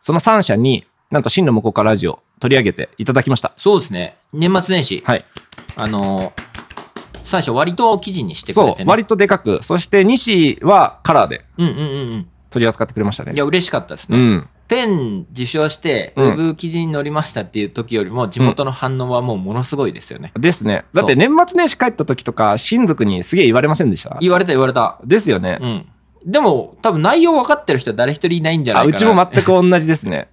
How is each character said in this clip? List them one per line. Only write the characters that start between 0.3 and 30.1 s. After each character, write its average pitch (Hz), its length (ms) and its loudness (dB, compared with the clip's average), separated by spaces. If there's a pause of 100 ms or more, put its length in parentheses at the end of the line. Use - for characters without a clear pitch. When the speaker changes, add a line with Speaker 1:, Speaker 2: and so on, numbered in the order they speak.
Speaker 1:
社 107 140 0
に、 123 280 0 (260)
な 147 100 0
ん - 20 -6
と 113 80 -2
真 180 160 2
の 131 60 2
向 110 100 2
こ 113 80 0
う - 20 -10
か 107 100 0
ら 107 100 2
ラ 104 40 2
ジ 92 120 -4
オ - 120 -8 (200)
取 127 120 0
り 135 60 6
上 120 60 0
げ 95 80 0
て - 260 -10
い 110 60 -8
た 135 100 -4
だ 131 80 2
き 135 80 -2
ま 127 60 2
し - 40 -4
た。 - 160 -8
Speaker 2:
そ 202 200 2
う - 40 2
で - 60 -6
す - 60 -8
ね。 90 240 -8 (160)
年 170 200 0 (100)
末 190 120 -4
年 160 100 0
始。 92 220 -6
Speaker 1:
は 196 100 2
い。 - 80 -6 (520)
Speaker 2:
あ 110 120 -6
の、 98 440 -4 (920)
三 180 180 -2
社 120 120 -4
割 156 200 0
と 220 240 2
記 190 140 -10
事 175 100 -6
に 85 120 -6
し - 80 -12
て - 100 -10
く 175 80 2
れ - 40 8
て 117 80 4
ね。 - 80 -4
Speaker 1:
そ 95 40 -6
う、 - 40 0
割 214 180 2
と 226 100 0
で 196 100 4
か 196 120 2
く、 - 240 -2
そ 175 160 -2
し 170 80 -4
て 196 180 4
二 240 140 4
誌 180 440 2
は 180 400 4
カ 165 120 2
ラ 120 100 6
ー - 40 -4
で - 120 -10 (160)
Speaker 2:
う 175 80 0
ん 165 40 2
う 127 40 -2
ん - 40 -8
う 139 40 -8
ん - 0 -
う 151 60 -4 (320)
ん。 90 80 -10 (240)
Speaker 1:
取 120 120 0
り 113 60 4
扱 110 160 -2
っ - 20 -6
て - 60 -18
く 110 80 -6
れ 104 40 0
ま 101 80 -2
し - 40 -8
た - 80 -12
ね。 - 100 -10
Speaker 2:
い - 20 -2
や、 143 80 0
嬉 175 220 0
し - 40 -6
か 131 80 -2
っ - 80 -8
た 76 80 -14
で - 60 -18
す - 100 -18
ね。 117 80 2
Speaker 1:
う - 20 4
ん。 95 280 2 (180)
Speaker 2:
ペ 240 200 -2
ン 120 460 -2
受 123 120 -8
賞 151 240 -2
し 147 100 -6
て、 123 380 -4
Speaker 1:
う 135 80 2
ん。 - 20 4
Speaker 2:
ウ - 40 4
ェ - 60 -2
ブ 160 180 -2
記 165 160 -8
事 165 160 -4
に 156 60 -4
載 143 120 -4
り 147 60 -8
ま 151 120 -2
し 151 100 -8
た 110 100 -6
っ - 20 -8
て 98 140 -8
い 104 60 -2
う 98 60 -8
時 117 260 -8
よ 104 80 -2
り 90 60 -10
も、 117 180 -4
地 123 120 -6
元 131 240 2
の 135 80 -6
反 131 260 -6
応 127 120 -6
は 123 100 0
も 123 140 -4
う 98 40 -6
も 92 160 -8
の 127 80 -4
す 139 140 -6
ご 135 120 -2
い - 40 -6
で - 80 -16
す - 100 -18
よ - 80 -16
ね。 160 160 -16
Speaker 1:
う - 40 -8
ん。 120 40 -6
で 170 100 2
す - 140 -4
ね。 - 180 -2 (100)
Speaker 2:
そ 214 60 4
う。 - 20 0
Speaker 1:
だ - 20 0
っ - 20 0
て 131 100 4
年 214 140 4
末 349 260 2
年 349 120 2
始 - 80 -2
帰 254 100 -2
っ 233 60 -2
た 151 120 -4
時 - 180 -4
と 117 100 -8
か、 107 260 2
親 233 280 0
族 147 180 0
に 95 180 -2
す - 140 -4
げ 190 60 4
え - 40 6
言 113 80 4
わ 127 60 4
れ 147 80 0
ま 156 60 2
せ 151 100 0
ん 120 60 2
で 90 60 -2
し - 60 -10
た？ - 180 -12
Speaker 2:
言 175 100 2
わ 180 80 4
れ 185 60 2
た、 175 80 -2
言 131 80 2
わ 135 60 4
れ 131 60 -2
た。 117 320 -2
Speaker 1:
で 160 160 4
す 196 100 -2
よ 101 80 2
ね。 90 220 -4
Speaker 2:
う 127 60 -8
ん。 113 200 -6 (380)
で 196 160 2
も、 160 420 0
多 226 100 0
分 156 100 0
内 269 200 4
容 339 100 4
分 269 120 2
か 294 100 2
っ 294 100 -8
て 170 80 -2
る 127 60 2
人 123 120 -6
は 104 60 -6
誰 123 160 0
一 151 140 -4
人 170 120 0
い - 20 -2
な 160 120 0
い 170 60 0
ん 147 60 -2
じ 120 60 -2
ゃ 107 40 0
な 123 60 4
い - 20 4
か 139 40 4
な。 156 80 4
Speaker 1:
あ、 - 20 0
う - 20 0
ち 208 60 2
も 185 280 4
全 127 100 4
く 180 280 4
同 175 100 4
じ 156 60 -4
で 160 100 2
す - 80 -8
ね。 82 280 -8